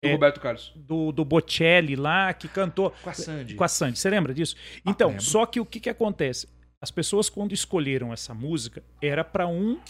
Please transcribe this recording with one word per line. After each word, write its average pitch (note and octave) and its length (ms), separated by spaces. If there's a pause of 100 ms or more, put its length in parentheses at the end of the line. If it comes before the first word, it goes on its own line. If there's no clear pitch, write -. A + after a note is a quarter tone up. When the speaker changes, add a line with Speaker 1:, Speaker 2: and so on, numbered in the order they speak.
Speaker 1:
Do C#3+ 80
Speaker 2:
é, C#3+ 40
Speaker 1:
Roberto C#3+ 280
Carlos. A#2 360
Speaker 2:
do, D#3 340
do D#3 140
Bocelli E3 720
lá, F3 360
que - 140
cantou F#3+ 460 (100)
Speaker 1:
Com F3+ 80
a - 20
Sandy. D3 440
Speaker 2:
com F3 80
a F3 40
Sandy. C3 300
Você G3 100
lembra F#3 240
disso? D3+ 220 (220)
Speaker 1:
Ah, - 140
Speaker 2:
Então, G3+ 180
Speaker 1:
lembro. G2+ 160
Speaker 2:
só A3 220
que A#3 120
o A3+ 80
que - 140
que A#3+ 100
acontece? G3 580 (320)
As - 120
pessoas, G3 360
quando G3+ 240
escolheram C3+ 600
essa A#2 200
música, B2 480 (220)
era D3 220
pra F3 240
um, G#3 420